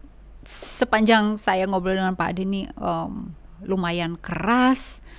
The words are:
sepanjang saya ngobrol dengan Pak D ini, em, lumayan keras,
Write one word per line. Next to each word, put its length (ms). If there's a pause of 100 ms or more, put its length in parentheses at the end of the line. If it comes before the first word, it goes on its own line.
(420)
sepanjang 960
saya 320
ngobrol 320
dengan 160
Pak 160
D 160
ini, 160
em, 640 (320)
lumayan 560
keras, 880 (140)